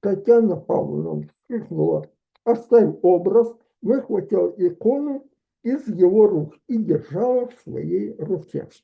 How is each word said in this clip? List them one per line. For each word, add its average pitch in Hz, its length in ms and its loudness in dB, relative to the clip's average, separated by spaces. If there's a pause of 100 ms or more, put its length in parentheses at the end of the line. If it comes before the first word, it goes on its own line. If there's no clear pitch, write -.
Татьяна 208 560 2
Павловна 151 680 -4
вскрикнула: - 800 -4 (360)
"Оставь 226 580 2
образ", 190 500 2 (280)
выхватила 190 760 -2
икону 269 720 -2 (360)
из 254 260 -4
его 185 380 4
рук 160 300 -2 (120)
и 240 80 -4
держала 226 720 -2
в 247 140 -20
своей 190 540 -6
руке. - 520 -8 (160)